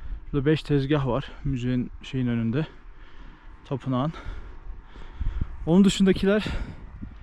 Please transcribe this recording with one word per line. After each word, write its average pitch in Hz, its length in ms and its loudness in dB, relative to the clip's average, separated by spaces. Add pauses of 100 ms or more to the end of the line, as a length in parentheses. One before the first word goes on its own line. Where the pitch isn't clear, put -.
(320)
Burada 139 140 0
beş 151 160 4
tezgah 139 440 2
var 127 240 0 (140)
müzenin 127 460 0 (120)
şeyin 131 240 -2
önünde. 117 400 0 (1000)
Tapınağın. 131 480 -2 (1500)
Onun 180 180 8
dışındakiler 190 600 4 (800)